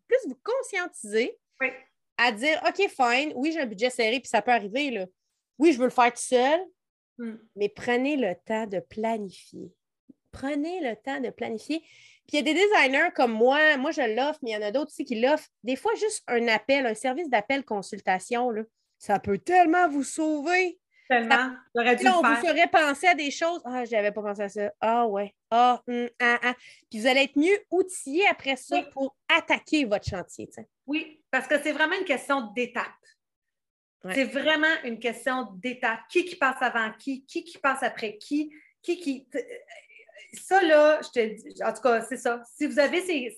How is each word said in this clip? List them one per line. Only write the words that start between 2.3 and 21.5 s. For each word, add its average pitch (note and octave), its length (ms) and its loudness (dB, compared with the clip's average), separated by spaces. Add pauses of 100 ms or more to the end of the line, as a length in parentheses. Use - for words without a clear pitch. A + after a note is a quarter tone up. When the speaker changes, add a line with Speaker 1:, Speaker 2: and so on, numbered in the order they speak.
Speaker 1:
dire, « C4+ 380 -2
OK, F4+ 200 0
fine, C4 460 0
oui, C4 180 -4
j'ai D#4+ 80 -6
un C#4+ 60 -2
budget A3 240 -4
serré, A#3+ 300 -2
puis - 80 -18
ça G#3+ 140 0
peut B3 100 2
arriver, A#3 380 -2
là. G3 160 -6 (520)
Oui, D#4+ 140 6
je A#3+ 60 0
veux B3 60 0
le B3 60 2
faire A#3+ 220 4
tout - 100 -12
seul, C4 380 2 (580)
Speaker 2:
Hmm. A3+ 180 -10 (200)
Speaker 1:
mais G3+ 140 -2
prenez B3+ 460 -2
le G#3 180 -2 (120)
temps A3 200 -2
de G3 120 -6
planifier. » G#3+ 920 -8 (600)
Prenez D4+ 500 -6
le A#3 140 -4
temps C#4 220 -8
de A#3 120 -6
planifier. A#3 500 -8
Puis - 540 -20
il - 20 4
y - 40 4
a - 20 -4
des D4+ 100 0
designers D#4+ 640 4
comme B3 160 2
moi, C#4 460 4
moi C#4 120 -2
je D4+ 120 -4
l'offre, B3+ 400 -2
mais A#3 80 -6
il - 20 -6
y G#3+ 60 -4
en - 20 -4
a G#3 100 -2
d'autres D4 200 -2
aussi - 160 -8
qui A3 120 -4
l'offrent. C#4+ 300 2 (160)
Des B3+ 120 -2
fois, A4 180 -2
juste G#4 320 -4
un A#3 220 0
appel, C4 360 0
un A3+ 100 0
service C4+ 360 -4
d'appel B3+ 340 0
consultation, G#3 840 -4
là, G#3+ 100 -4 (380)
ça G3+ 200 -2
peut G3+ 200 -2
tellement F4 500 4
vous C#4+ 160 -2
sauver. D#4+ 760 -2 (300)
Speaker 2:
Tellement. A#3+ 280 4
Speaker 1:
Ça, B3+ 200 -2 (180)